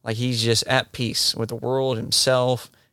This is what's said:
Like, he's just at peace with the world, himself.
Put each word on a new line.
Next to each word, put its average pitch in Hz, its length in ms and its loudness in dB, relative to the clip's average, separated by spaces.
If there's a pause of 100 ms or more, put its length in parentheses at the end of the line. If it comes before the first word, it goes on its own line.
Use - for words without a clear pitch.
Like, 113 140 -4
he's 120 260 -2
just 117 240 2
at - 260 0
peace - 420 -2
with 113 140 -4
the 117 80 -6
world, 131 400 0
himself. 127 760 2 (220)